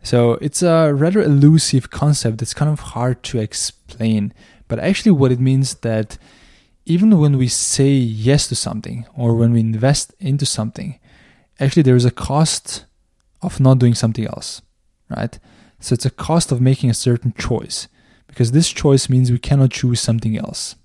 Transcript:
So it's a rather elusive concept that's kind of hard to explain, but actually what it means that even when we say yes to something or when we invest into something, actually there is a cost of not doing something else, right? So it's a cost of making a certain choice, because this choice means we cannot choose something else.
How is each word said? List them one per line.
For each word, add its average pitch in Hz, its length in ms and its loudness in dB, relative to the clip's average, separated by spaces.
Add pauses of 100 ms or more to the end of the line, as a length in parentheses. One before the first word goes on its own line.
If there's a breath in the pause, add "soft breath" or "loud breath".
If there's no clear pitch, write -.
So 120 300 2 (100)
it's 147 220 -4
a 165 320 2
rather 175 260 2
elusive 143 680 4
concept 127 480 -2
that's - 160 -8
kind 151 160 -2
of 147 80 -4
hard 123 460 -6
to - 120 -6
explain, 110 960 -4 (340 soft breath)
but 117 120 -6
actually 196 320 0
what 135 200 4
it 123 80 -2
means 131 360 0
that 110 420 -4 (680 soft breath)
even 185 320 4
when 147 180 4
we 127 100 2
say - 440 0
yes 123 560 0
to 123 80 -6
something - 500 -8 (100)
or 117 200 0
when 117 180 2
we 117 60 4
invest 113 600 -2
into 143 240 -2
something, - 560 -8 (600 soft breath)
actually 143 240 2
there 131 120 6
is 123 100 4
a 127 40 4
cost - 760 -4 (580)
of - 160 -8
not 131 180 6
doing 120 160 4
something 110 320 -4
else, - 380 -14 (520)
right? - 220 -8 (420 soft breath)
So - 140 -4
it's 120 140 -2
a - 20 0
cost - 420 -2
of 123 100 -2
making 131 280 2
a 113 60 0
certain 120 420 -2
choice, - 500 -6 (380 soft breath)
because 117 280 -2
this 160 160 2
choice 139 380 2
means 127 240 2
we 120 60 0
cannot 135 320 2
choose 120 320 -2
something 113 340 -2
else. - 480 -10